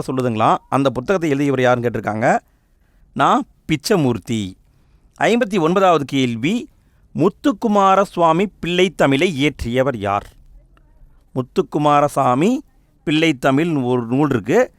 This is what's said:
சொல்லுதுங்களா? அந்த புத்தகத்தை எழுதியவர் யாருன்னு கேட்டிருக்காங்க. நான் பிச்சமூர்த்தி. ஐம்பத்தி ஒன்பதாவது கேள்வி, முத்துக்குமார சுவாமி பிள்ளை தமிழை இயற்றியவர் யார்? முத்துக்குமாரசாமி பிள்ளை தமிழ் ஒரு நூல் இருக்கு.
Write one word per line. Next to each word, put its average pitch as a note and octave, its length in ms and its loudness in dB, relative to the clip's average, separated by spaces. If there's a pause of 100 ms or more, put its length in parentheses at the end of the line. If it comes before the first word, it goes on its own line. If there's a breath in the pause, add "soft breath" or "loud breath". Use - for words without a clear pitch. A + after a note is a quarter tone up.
சொல்லுதுங்களா? B2+ 480 0 (140)
அந்த C3+ 220 0
புத்தகத்தை D#3+ 400 -2
எழுதியவர் C#3 300 0
யாருன்னு B2 280 2
கேட்டிருக்காங்க. A2 500 -2 (760)
நான் F#3 320 0 (200)
பிச்சமூர்த்தி. A#2+ 880 -2 (680)
ஐம்பத்தி G3+ 400 0
ஒன்பதாவது E3+ 440 2
கேள்வி, C3 640 -4 (460)
முத்துக்குமார G3 880 2
சுவாமி E3+ 440 0 (140)
பிள்ளை F3+ 300 0
தமிழை D3+ 460 0
இயற்றியவர் C3 600 -2
யார்? G2+ 400 -4 (960)
முத்துக்குமாரசாமி D3 1200 0 (460)
பிள்ளை D#3 300 0
தமிழ் C#3+ 380 0
ஒரு B2 340 -2
நூல் C3+ 240 0
இருக்கு. C3 480 0